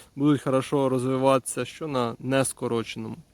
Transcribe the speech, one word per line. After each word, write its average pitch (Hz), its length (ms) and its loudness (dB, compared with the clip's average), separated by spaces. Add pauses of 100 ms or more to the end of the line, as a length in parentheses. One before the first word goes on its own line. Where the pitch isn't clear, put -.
(160)
будуть 143 260 4
хорошо 135 480 0
розвиватися, 131 760 2
що - 220 -10
на 123 320 -2
нескороченому. 117 1000 -2 (160)